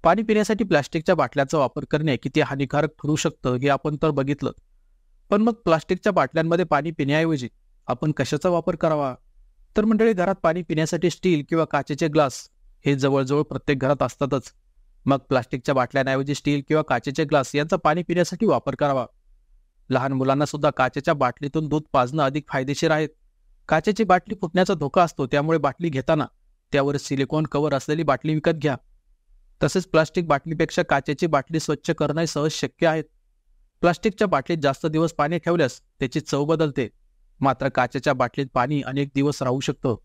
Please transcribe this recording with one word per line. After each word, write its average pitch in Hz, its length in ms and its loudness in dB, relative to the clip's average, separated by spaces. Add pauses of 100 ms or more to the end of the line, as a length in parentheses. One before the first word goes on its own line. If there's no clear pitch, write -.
पाणी 185 180 4
पिण्यासाठी 214 420 0
प्लास्टिकच्या 170 520 0
बाटल्यांचा 143 420 0
वापर 139 280 -2
करणे 151 320 0
किती 147 240 0
हानिकारक 143 480 -2
ठरू 147 260 -4
शकतं 139 400 -2
हे 131 140 0
आपण 147 320 0
तर 160 80 2
बघितलं, 139 420 -2 (800)
पण 208 120 2
मग 226 120 2
प्लास्टिकच्या 185 580 0
बाटल्यांमध्ये 165 540 0
पाणी 156 260 0
पिण्याऐवजी 151 580 0 (380)
आपण 151 240 -2
कशाचा 147 380 -2
वापर 175 260 0
करावा? 151 400 -2 (600)
तर 208 80 2
मंडळी, 226 280 4
घरात 185 220 0
पाणी 170 260 0
पिण्यासाठी 160 480 0
स्टील 156 400 0
किंवा 165 160 2
काचेचे 147 420 -2
ग्लास 147 420 0 (360)
हे 143 100 2
जवळजवळ 139 460 2
प्रत्येक 135 380 -2
घरात 143 240 0
असतातच. 135 500 -4 (520)
मग 135 120 4
प्लास्टिकच्या 131 580 -2
बाटल्यांऐवजी 135 600 0
स्टील 143 320 -2
किंवा 156 160 2
काचेचे 139 400 -2
ग्लास 139 320 0
यांचा 151 200 0
पाणी 165 280 0
पिण्यासाठी 175 420 0
वापर 135 300 0
करावा. 135 300 0 (840)
लहान 131 240 0
मुलांना 135 320 2
सुद्धा 147 240 0
काचेच्या 139 440 0
बाटलीतून 143 540 -2
दूध 151 140 0 (120)
पाजणं 135 300 2
अधिक 139 240 -2
फायदेशीर 139 440 -2
आहे. 156 160 0 (640)
काचेची 190 340 2
बाटली 185 380 2
फुटण्याचा 185 320 0
धोका 151 300 2
असतो, 151 240 -2
त्यामुळे 151 300 0
बाटली 165 320 -2
घेताना 143 360 0 (460)
त्यावर 143 260 0
सिलिकॉन 135 460 -2
कव्हर 147 300 0
असलेली 151 300 -2
बाटली 143 300 0
विकत 156 180 2
घ्या. 147 240 -2 (880)
तसेच 175 240 0
प्लास्टिक 165 400 0
बाटलीपेक्षा 156 560 0
काचेची 147 440 -2
बाटली 156 320 0
स्वच्छ 151 320 -4
करणंही 151 360 0
सहज 151 240 -2
शक्य - 360 -2
आहे. 160 140 0 (800)
प्लास्टिकच्या 185 460 2
बाटलीत 165 300 0
जास्त 139 280 0
दिवस 156 280 0
पाणी 151 240 -2
ठेवल्यास 165 440 0 (180)
त्याची 139 200 -2
चव 143 260 -2
बदलते, 151 440 0 (500)
मात्र 135 300 0
काचेच्या 131 440 0
बाटलीत 127 400 -2
पाणी 135 280 0
अनेक 139 340 -4
दिवस 139 260 0
राहू 131 180 -2
शकतं. 135 460 -2